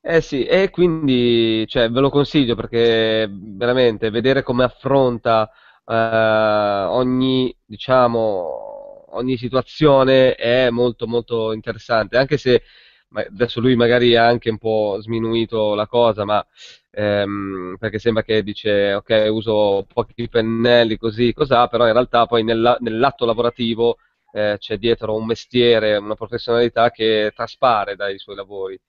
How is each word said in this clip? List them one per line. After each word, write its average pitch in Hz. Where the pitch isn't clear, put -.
eh 165
sì, 135
e 190
quindi, 120
cioè, 117
ve 120
lo 139
consiglio 139
perché 113
veramente 110
vedere 131
come 127
affronta, 120
eh, 110
ogni, 127
diciamo, 92
ogni 127
situazione 131
è 123
molto, 120
molto 113
interessante, 110
anche 135
se 127
ma-, 107
adesso 113
lui 127
magari 120
ha 117
anche 120
un 107
po' 107
sminuito 113
la 107
cosa, 113
ma, 104
ehm, 101
perché 107
sembra 110
che 110
dice, 101
"Ok, 107
uso 104
pochi 117
pennelli, 113
così, 113
cos'ha", 123
però 117
in 110
realtà 117
poi 117
nella-, 117
nell'atto 120
lavorativo, 117
eh, 104
c'è 107
dietro 110
un 110
mestiere, 113
una 104
professionalità 117
che 107
traspare 110
dai 98
suoi 101
lavori. 95